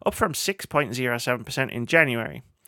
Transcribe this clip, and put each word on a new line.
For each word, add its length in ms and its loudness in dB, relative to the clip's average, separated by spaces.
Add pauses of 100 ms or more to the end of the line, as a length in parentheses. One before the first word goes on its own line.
up 80 0
from 220 -2
six 320 -4
point 260 0
zero 240 0
seven 260 0
percent 280 -2
in 160 -4
January. 560 2 (240)